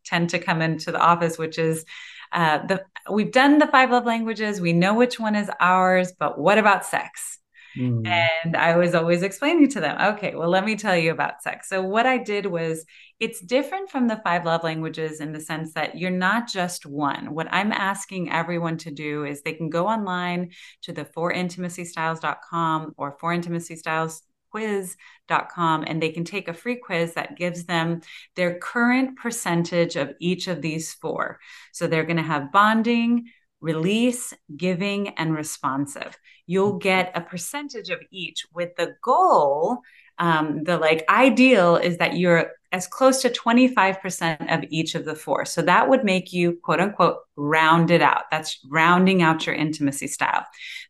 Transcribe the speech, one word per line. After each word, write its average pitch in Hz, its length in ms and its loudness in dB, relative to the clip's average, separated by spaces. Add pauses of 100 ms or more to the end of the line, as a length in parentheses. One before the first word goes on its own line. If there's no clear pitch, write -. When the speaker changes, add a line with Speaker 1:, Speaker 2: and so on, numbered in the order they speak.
Speaker 1:
tend 170 260 0
to 175 80 -2
come 165 220 -2
into 160 300 -2
the 156 80 -4
office, 170 380 2
which 160 200 -6
is, 160 280 -2 (460)
uh, 156 360 2
the, 190 160 -2 (280)
we've 208 200 0
done 285 260 6
the 294 80 6
five 262 240 6
love 240 160 2
languages. 220 560 -2
We 170 100 2
know 180 220 4
which 247 260 2
one 220 160 0
is 202 140 -2 (100)
ours, 185 600 4
but - 180 -2
what 190 220 4
about 202 260 4
sex? - 540 -8 (360)
Speaker 2:
Mm. 123 300 -2
Speaker 1:
And 165 500 0
I 170 220 4
was 175 160 4
always 170 300 2
explaining 285 460 4
to 214 100 -6
them, 170 340 0
"Okay, 190 220 -6
well, 165 140 -2
let 190 140 4
me 220 120 -2
tell 208 200 0
you 160 160 2
about 143 300 -4
sex." - 280 -8
So 190 120 -2
what 208 240 -2
I 254 140 2
did 202 260 -4
was, 165 400 -4 (340)
it's 226 200 -6
different 285 500 -4
from 254 180 0
the 220 160 -2
five 175 220 -2
love 165 180 0
languages 160 560 -6
in 156 120 -8
the 156 80 -10
sense 156 340 -8
that 156 240 -6
you're 180 140 -4
not 196 360 0
just 180 380 -6
one. 143 480 -4
What 156 180 -4
I'm 202 200 0
asking 190 600 -4
everyone 165 480 -2
to 165 120 -12
do 147 320 -6
is 143 180 -8
they 160 120 -8
can 160 180 -8
go 170 160 0
online 180 640 -4 (320)
to 170 100 -14
the 151 120 -8
four 170 260 -4
intimacy 180 540 -6
styles 160 340 -4
dot 151 280 -6
com 160 480 -2
or 139 240 -8
four 170 140 -2
intimacy 170 420 -4
styles 160 460 -4 (300)
quiz 208 440 -4 (320)
dot - 220 0
com, 160 360 0
and 160 160 -4
they 160 80 0
can 170 140 -6
take 190 240 -8
a 170 80 -8
free 240 200 -6
quiz 170 380 -4
that - 240 -8
gives 175 280 -6
them 170 360 0 (340)
their 175 220 -2
current 247 580 0
percentage 170 800 -2
of 143 240 -4
each 180 280 -2
of 160 160 -4
these 160 280 -6
four. - 480 -6 (320)
So - 140 -6
they're 160 180 0
gonna 165 200 -2
have 147 280 -4
bonding, 233 760 2 (340)
release, 196 720 0 (240)
giving, 196 520 -2
and 160 260 -2
responsive. 143 840 -6 (300)
You'll 190 320 0
get 185 340 0
a 170 80 -4
percentage 208 680 -10
of 165 80 -6 (100)
each 170 420 -12
with 170 240 -6
the 170 280 -4
goal. 226 800 4 (360)
Um, 156 460 0
the, 165 160 0
like, 160 280 2
ideal 226 680 6
is 175 220 0
that 170 200 0
you're 175 320 4 (220)
as 185 160 -4
close 262 340 4
to 247 80 2
twenty-five 233 720 2
percent 170 480 -4
of 160 220 0
each 160 240 -4
of 151 100 -6
the 156 80 -6
four. - 320 -4
So - 160 -2
that 180 260 4
would 262 160 4
make 185 300 0
you, 175 300 2
quote 160 160 0
unquote, 185 380 2 (180)
round 160 560 4
it 165 100 6
out. - 300 4
That's 156 360 -6
rounding 175 540 4
out 160 240 2
your 160 80 -2
intimacy 151 540 -2
style. - 360 -2 (460)